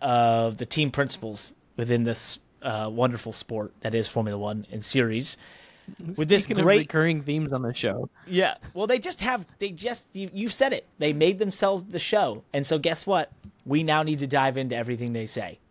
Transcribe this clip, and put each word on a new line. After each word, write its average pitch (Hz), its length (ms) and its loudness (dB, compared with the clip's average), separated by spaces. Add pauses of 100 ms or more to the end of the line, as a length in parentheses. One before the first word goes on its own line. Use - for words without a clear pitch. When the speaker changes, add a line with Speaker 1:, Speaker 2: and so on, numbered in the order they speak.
Speaker 1:
of 117 560 4
the 120 80 -6
team 151 240 0
principles 120 640 -4 (220)
within 117 280 2
this, - 360 -4 (220)
uh, 110 300 -4
wonderful 117 400 0
sport 110 480 -8
that 110 140 -4
is 113 120 2
Formula 107 320 -2
One 104 320 -6
and 107 140 -8
series. 120 540 0 (760)
With 151 120 0
this 202 160 6
Speaker 2:
Speaking 208 160 0
of 165 40 6
Speaker 1:
great 202 160 8
Speaker 2:
recurring 156 420 2
themes 147 320 -2
on 127 80 0
the 120 100 -2
show. 117 380 -2 (160)
Speaker 1:
Yeah. 180 300 2 (180)
Well, 196 120 -2
they 247 120 2
just 339 240 -8
have, 233 240 -2 (140)
they 202 100 -4
just, 196 320 -8 (100)
you, 196 220 -8
you've 202 180 -4
said - 220 2
it. - 120 -6 (120)
They 151 160 2
made 175 240 4
themselves 196 460 0
the 196 160 -6
show. 143 420 0 (100)
And 143 140 -2
so 160 120 2
guess 160 280 -2
what? 180 260 0 (320)
We 147 180 2
now 156 200 2
need 156 160 -2
to 139 80 -4
dive 135 320 2
into 123 180 -4
everything 120 380 -4
they 110 120 -4
say 95 320 -10 (120)